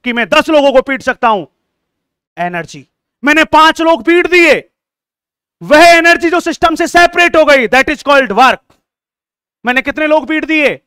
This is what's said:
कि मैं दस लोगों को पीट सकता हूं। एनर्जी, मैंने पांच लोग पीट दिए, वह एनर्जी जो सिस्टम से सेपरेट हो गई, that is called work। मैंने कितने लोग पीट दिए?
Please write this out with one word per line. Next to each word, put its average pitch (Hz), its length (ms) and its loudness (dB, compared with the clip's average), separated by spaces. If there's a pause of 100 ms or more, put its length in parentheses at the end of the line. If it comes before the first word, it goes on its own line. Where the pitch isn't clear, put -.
कि 247 80 -6
मैं 233 160 -4
दस 302 200 0
लोगों 285 240 2
को 254 100 2
पीट 269 200 -6
सकता 247 260 -4
हूं। 185 180 -2 (920)
एनर्जी, 170 500 -10 (360)
मैंने 302 200 0
पांच 311 360 2
लोग 330 240 0
पीट 339 220 0
दिए, 320 440 0 (920)
वह 269 160 2
एनर्जी 339 520 2
जो 349 100 0
सिस्टम 330 340 -2
से 339 120 -2
सेपरेट 349 500 0
हो 311 80 4
गई, 277 240 2
that 262 200 0
is - 180 -8
called 262 320 0
work। 247 360 0 (920)
मैंने 247 160 -2
कितने 294 240 -6
लोग 302 220 -2
पीट 311 160 -4
दिए? 285 420 -4